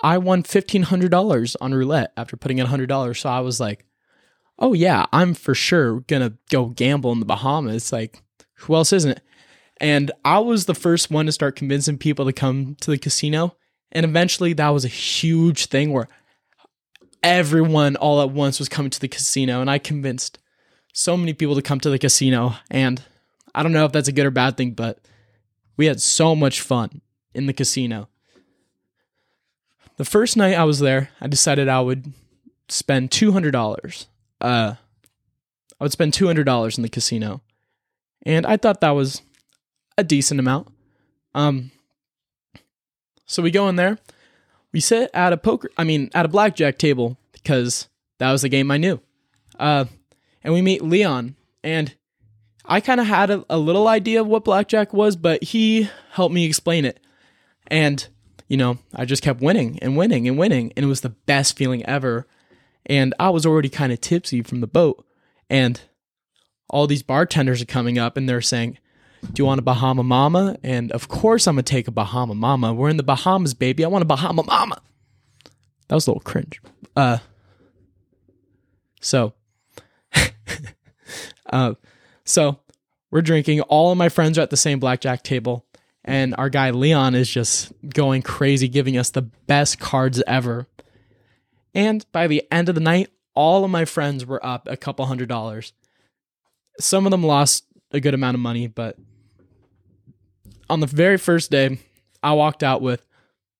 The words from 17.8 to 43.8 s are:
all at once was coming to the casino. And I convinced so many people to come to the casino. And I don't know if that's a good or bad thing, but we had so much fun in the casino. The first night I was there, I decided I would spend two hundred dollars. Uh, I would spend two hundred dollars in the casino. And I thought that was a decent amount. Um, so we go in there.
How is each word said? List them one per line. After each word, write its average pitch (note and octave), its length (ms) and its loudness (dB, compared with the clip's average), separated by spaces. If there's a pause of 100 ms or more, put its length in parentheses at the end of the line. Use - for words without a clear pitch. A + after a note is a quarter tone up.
all D3 260 2
at C3+ 80 -2
once C#3 300 -2
was C3+ 80 -6
coming C#3 220 -4
to - 100 -8
the C3+ 80 -6
casino. B2+ 520 -2
And C3 80 -2
I C#3 100 0
convinced C#3 600 -8 (540)
so - 240 -2
many E3+ 160 -2
people D3 240 0
to - 60 -2
come C#3 180 -2
to D3+ 100 0
the C3+ 80 0
casino. B2 560 2 (160)
And C3 320 0 (500)
I D3 120 -2
don't E3 80 2
know D#3 120 4
if D3 60 2
that's D3 160 0
a C#3 60 -2
good C#3 140 2
or C#3 40 0
bad C3 260 0
thing, B2 160 -2
but A2+ 280 -6 (760)
we D3+ 100 2
had C3+ 140 0
so D#3+ 360 2
much C#3+ 240 0
fun A#2+ 400 -4 (340)
in C#3 120 -6
the C3+ 60 -2
casino. A#2+ 560 -4 (1900)
The C#3+ 60 -4
first A3+ 320 2
night F#3+ 200 4
I E3 80 2
was D3+ 160 2
there, C3+ 280 0 (140)
I - 40 -6
decided C#3 420 0
I C3 120 2
would B2+ 320 -4 (560)
spend C3 420 -2
two G#3 220 4
hundred F3 200 0
dollars. A#2 560 -6 (340)
Uh, A#2 320 0 (1080)
I C#3+ 40 -4
would C#3+ 80 -2
spend D#3 200 0
two F#3+ 140 2
hundred D#3+ 180 2
dollars A#2 320 -2
in B2 60 -4
the A2+ 80 -4
casino. A2+ 500 -6 (840)
And D#3+ 180 0
I G#3+ 140 2
thought G#3 240 0
that D#3 80 4
was C#3 320 -2 (720)
a - 80 0
decent C#3+ 340 0
amount. C3 300 -2 (640)
Um, C#3 360 -2 (1500)
so - 180 -6
we E3+ 80 2
go G3 200 2
in F3+ 60 0
there. F#3+ 220 0 (760)